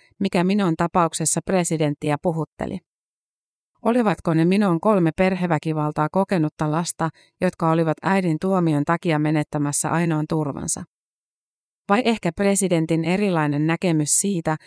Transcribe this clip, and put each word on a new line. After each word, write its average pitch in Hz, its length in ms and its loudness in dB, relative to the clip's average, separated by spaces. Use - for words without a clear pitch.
mikä 190 240 0
Minon 190 320 2
tapauksessa 165 680 0
presidenttiä 156 760 0
puhutteli. 165 560 -4
Olivatko 214 520 0
ne 160 100 4
Minon 185 360 2
kolme 190 360 2
perheväkivaltaa 160 960 0
kokenutta 160 580 0
lasta, 165 380 -4
jotka 170 300 0
olivat 160 320 2
äidin 180 380 0
tuomion 170 440 2
takia 165 340 0
menettämässä 151 720 -2
ainoan 160 380 0
turvansa? 156 560 -4
Vai 208 160 2
ehkä 208 280 0
presidentin 175 720 0
erilainen 165 600 0
näkemys 160 540 0
siitä, 165 360 -2